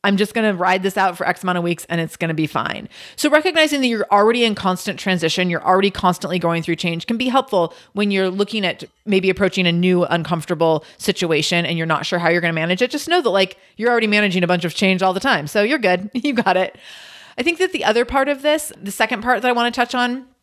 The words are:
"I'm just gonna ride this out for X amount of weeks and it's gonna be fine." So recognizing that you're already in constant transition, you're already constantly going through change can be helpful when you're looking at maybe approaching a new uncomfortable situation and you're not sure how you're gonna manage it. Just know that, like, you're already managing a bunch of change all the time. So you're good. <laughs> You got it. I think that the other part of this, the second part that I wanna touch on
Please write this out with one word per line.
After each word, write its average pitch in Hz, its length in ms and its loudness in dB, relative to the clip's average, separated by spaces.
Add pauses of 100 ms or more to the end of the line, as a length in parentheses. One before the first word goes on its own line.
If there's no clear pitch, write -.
"I'm 202 120 2
just 202 180 -2
gonna 220 200 0
ride 185 300 0
this 190 120 -2
out 190 200 0
for 180 100 -4
X 175 160 -4
amount 180 160 -2
of 170 60 -2
weeks 170 240 -4
and 170 120 -2
it's 160 160 -6
gonna 165 180 -4
be 156 120 -2
fine." - 420 -6 (280)
So 302 120 0
recognizing 302 520 2
that 254 80 2
you're 226 240 -2
already 226 320 4
in 220 100 0
constant 185 460 -4
transition, 180 500 0
you're 170 140 -4
already 190 260 4
constantly 180 480 -2
going 165 240 0
through 165 140 -2
change 170 300 -6
can 233 100 -2
be 254 120 -2
helpful 226 460 0 (180)
when 202 200 0
you're 190 180 2
looking 202 340 -2
at - 200 -4 (200)
maybe 190 260 2
approaching 185 360 0
a 170 60 2
new 180 320 2
uncomfortable 160 800 0 (140)
situation 170 680 0
and 170 100 -2
you're 160 120 -2
not 156 180 0
sure 175 140 -2
how 170 80 2
you're 170 120 4
gonna 170 120 0
manage 165 300 0
it. 247 100 0
Just 294 160 -6
know 349 120 4
that, 240 100 0
like, 190 260 2 (200)
you're 233 140 0
already 226 160 2
managing 202 380 2
a - 20 0
bunch 180 180 0
of 165 120 -4
change 190 260 2
all 190 100 2
the 190 60 -2
time. 175 300 0
So 208 160 2
you're 277 140 0
good. 185 360 0
<laughs> 247 120 -2
You 277 80 0
got 196 220 2
it. 185 200 -2 (600)
I 247 60 -6
think 320 160 -2
that 370 140 0
the - 120 -4
other 233 200 2
part 269 240 0
of 277 140 -4
this, 302 380 0
the 202 120 -10
second 240 300 -2
part 240 200 0
that 247 60 0
I 247 40 2
wanna 240 200 0
touch 247 220 -2
on 247 320 -2 (160)